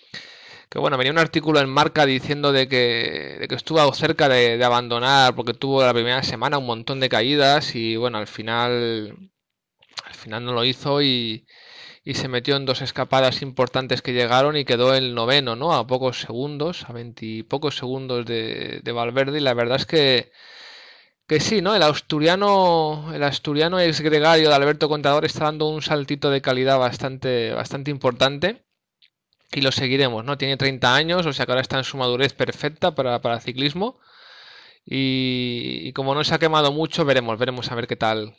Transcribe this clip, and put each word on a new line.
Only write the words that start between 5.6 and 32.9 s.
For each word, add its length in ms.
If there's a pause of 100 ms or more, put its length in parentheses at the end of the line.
la 80
primera 320
semana 340
un 80
montón 320
de 100
caídas 680
y 180
bueno, 240
al 80
final, 880 (920)
al 100
final 300
no 80
lo 120
hizo 360
y, 460 (560)
y 120
se 120
metió 300
en 80
dos 180
escapadas 580
importantes 640
que 120
llegaron 420
y 80
quedó 300
el 200
noveno, 400
¿no? 200
A 120
pocos 320
segundos, 720
a 40
veinte 320
y 200
pocos 320
segundos 500
de, 560
de 100
Valverde 460
y 40
la 120
verdad 220
es 100
que, 460 (960)
que 100
sí, 240
¿no? 140
El 80
asturiano, 1300
el 80
asturiano 560
ex 220
gregario 480
de 80
Alberto 320
Contador 360
está 200
dando 240
un 140
saltito 480
de 120
calidad 380
bastante, 720
bastante 400
importante. 720 (880)
Y 80
lo 100
seguiremos, 540
¿no? 120
Tiene 200
treinta 400
años, 300
o 60
sea 140
que 60
ahora 100
está 160
en 60
su 120
madurez 360
perfecta 640